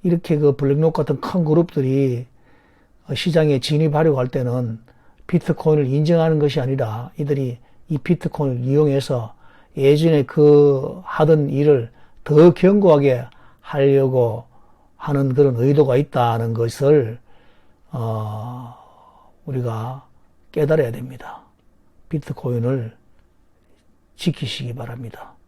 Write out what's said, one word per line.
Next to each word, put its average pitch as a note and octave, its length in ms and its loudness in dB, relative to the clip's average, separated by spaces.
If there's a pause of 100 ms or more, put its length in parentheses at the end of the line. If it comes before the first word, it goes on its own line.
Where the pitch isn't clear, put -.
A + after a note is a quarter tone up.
이렇게 E3+ 340 -2
그 D3 200 2
블랙록 D3 360 0
같은 C#3+ 280 -4
큰 F3+ 240 -4
그룹들이, C3+ 800 0 (840)
어, D3 60 -6
시장에 D3+ 460 0
진입하려고 D3+ 580 0
할 B2+ 100 -2
때는 B2 520 -6 (460)
비트코인을 D3+ 600 0
인정하는 D#3 520 0
것이 D3 220 0
아니라 B2 580 -6
이들이 C#3 400 -4 (300)
이 D#3 100 -4
비트코인을 C#3 640 -4
이용해서 C3+ 720 0 (420)
예전에 D3 480 4
그 D3 800 4
하던 D#3 460 2
일을 C3+ 400 2 (340)
더 D#3 280 6
견고하게 D3 760 4 (340)
하려고 C3 840 0 (520)
하는 C#3 360 -2
그런 C3 240 2
의도가 C3+ 400 2
있다는 A#2 560 -2
것을, A#2 680 0 (720)
어, A2+ 840 -10 (720)
우리가 B2 600 -8 (460)
깨달아야 D3+ 400 0
됩니다. - 500 -14 (680)
비트코인을 B2 840 -6 (1200)
지키시기 B2 580 -6
바랍니다. A#2+ 580 -16 (160)